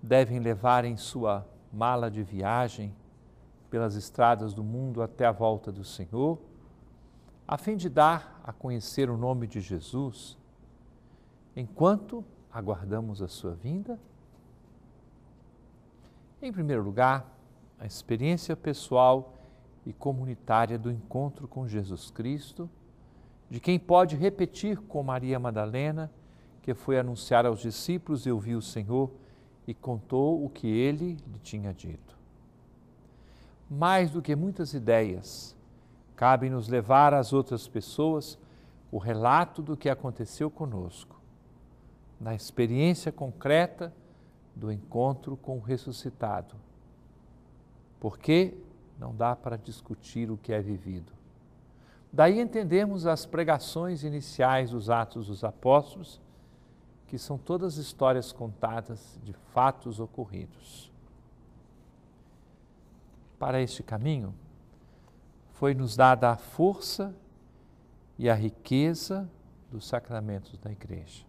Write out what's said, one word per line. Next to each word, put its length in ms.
devem 380
levar 460
em 120
sua 500
mala 380
de 140
viagem 720
pelas 240
estradas 640
do 80
mundo 400
até 240
a 40
volta 400
do 120
Senhor, 580
a 120
fim 180
de 120
dar 540
a 80
conhecer 560
o 100
nome 280
de 160
Jesus, 720
enquanto 680
aguardamos 720
a 60
sua 260
vinda? 460
Em 100
primeiro 300
lugar, 560
a 60
experiência 720
pessoal 800
e 80
comunitária 840
do 100
encontro 580
com 200
Jesus 420
Cristo, 580
de 120
quem 180
pode 380
repetir 640
com 240
Maria 340
Madalena, 720
que 120
foi 240
anunciar 440
aos 160
discípulos 680
e 40
ouviu 280
o 20
Senhor 480
e 80
contou 720
o 20
que 200
ele 460
lhe 280
tinha 320
dito. 420
Mais 440
do 100
que 140
muitas 400
ideias, 840
cabe 360
nos 160
levar 480
às 180
outras 340
pessoas 720
o 80
relato 600
do 160
que 140
aconteceu 640
conosco, 680
na 160
experiência 760
concreta 800
do 160
encontro 640
com 220
o 40
ressuscitado. 960
Porque 560
não 160
dá 200
para 220
discutir 720
o 80
que 160
é 80
vivido. 500
Daí 260
entendemos 680
as 180
pregações 800
iniciais 680
dos 220
Atos 340
dos 180
Apóstolos, 800
que 100
são 200
todas 380
histórias 560
contadas 880
de 120
fatos 640
ocorridos. 880
Para 240
este 220
caminho, 500
foi-nos 460
dada 340
a 60
força 760
e 120
a 40
riqueza 960
dos 160
sacramentos 720
da 120
Igreja. 580